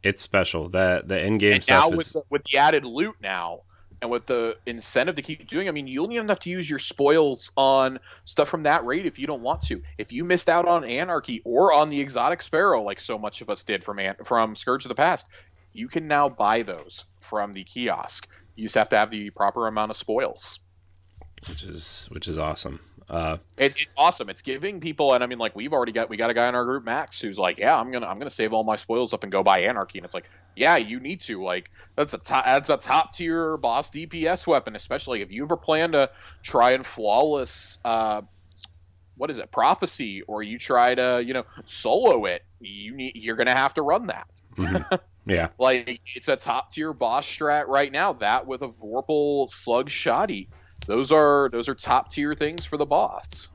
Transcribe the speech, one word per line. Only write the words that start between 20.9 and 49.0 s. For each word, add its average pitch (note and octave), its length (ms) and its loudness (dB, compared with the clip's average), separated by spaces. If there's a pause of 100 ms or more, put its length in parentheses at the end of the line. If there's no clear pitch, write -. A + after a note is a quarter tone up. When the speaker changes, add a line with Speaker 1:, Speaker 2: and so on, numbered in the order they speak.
Speaker 1:
Which - 140 -12
is, - 480 -4
which - 160 -10
is D#2+ 100 -6
awesome. D2+ 420 -4 (280)
Uh, D#2+ 300 -4 (220)
Speaker 2:
It, C#3 200 2
it's D3+ 200 -6
awesome. D3 300 2
It's F#2+ 120 -12
giving E3 380 -6
people, D3+ 340 2
and B2 100 4
I B2 40 -4
mean, B2 100 -8
like, A2+ 180 -4
we've C3 180 -6
already B2 180 0
got, A2+ 180 -2
we A2 80 -10
got A2+ 140 2
a - 20 0
guy A#2+ 160 2
in B2 60 -2
our B2 100 0
group, C3 200 -4
Max, C3 360 -4
who's G2 160 -8
like, F2+ 220 0
"Yeah, B2+ 200 4
I'm B2 120 -4
gonna, A#2+ 160 -6
I'm F#2+ 100 -6
gonna G2+ 140 -10
save A2 200 -2
all A2 120 2
my G#2+ 140 0
spoils A#2 360 -2
up G#2+ 80 -6
and G2 100 -10
go F#2+ 120 2
buy F#2+ 160 6
Anarchy." G2 400 -2
And F2 60 -18
it's F2+ 100 -14
like, F2+ 120 -10 (280)
"Yeah, D#3 220 4
you A#2 220 -2
need D3+ 220 -10
to." G2 220 -8
Like, F#2 260 -4 (260)
that's D3 200 -2
a - 20 -8
to-, - 260 -2
that's C#3+ 280 2
a C#3 60 4
top D#3 360 0
tier E3 440 -2
boss C3 340 -2
D D#3+ 160 -12
P D#3+ 200 -4
S F3+ 200 -2
weapon, C3 280 2
especially B2 460 -6
if G2 100 -10
you A#2 120 -8
ever D#3+ 120 0
plan D#3+ 360 0
to C#3 180 4 (320)
try B2 300 6
and C3 120 2
flawless, B2 1000 0
uh, A2 380 0 (920)
what C#3+ 120 -6
is C3+ 80 -6
it, - 140 -12
Prophecy, A#2+ 720 0
or G#2+ 180 -8
you G#2+ 160 -8
try B2 380 4
to, B2 280 2
you B2+ 120 -4
know, B2 100 -4 (200)
solo B2 600 2
it. F2 180 -4 (160)
You G#2 360 -16
need, C3 200 -10
you're A2+ 200 -6
gonna B2 200 2
have C3+ 200 2
to D#3 80 -2
run F#3 240 0
that. - 200 -10 (300)
Speaker 1:
Mm-hmm. F2+ 420 -2
Speaker 2:
<laughs> - 60 -16 (220)
Speaker 1:
Yeah. E2+ 300 0
Speaker 2:
Like, B2+ 440 2 (120)
it's - 140 -10
a C#3+ 80 2
top B2+ 360 -4
tier D#3 220 -6
boss B2+ 340 0
strat D3 400 0
right C#3 240 2
now. E3 220 0
That A#2+ 320 0
with C3 160 -8
a C#3 60 -8
Vorpal C3+ 840 0